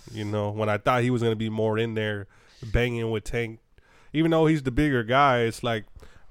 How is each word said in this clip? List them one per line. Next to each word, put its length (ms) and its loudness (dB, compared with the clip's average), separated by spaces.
you 140 -8
know, 240 -2
when 180 -2
I 120 0
thought 240 2
he 80 2
was 100 0
gonna 140 2
be 140 -4
more 280 0
in 160 -2
there 340 -4
banging 380 0
with 120 -4
Tank. 360 -6
Even 180 2
though 160 4
he's 160 2
the 80 -2
bigger 320 2
guy, 380 4
it's 220 -2
like, 220 -2